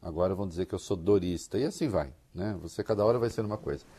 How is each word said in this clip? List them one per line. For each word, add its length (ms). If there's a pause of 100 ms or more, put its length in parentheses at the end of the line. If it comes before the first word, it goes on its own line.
agora 320
vão 140
dizer 180
que 80
eu 60
sou 160
dorista, 640
e 60
assim 240
vai, 240 (200)
né? 280
Você, 200
cada 220
hora 160
vai 100
sendo 180
uma 100
coisa. 260 (160)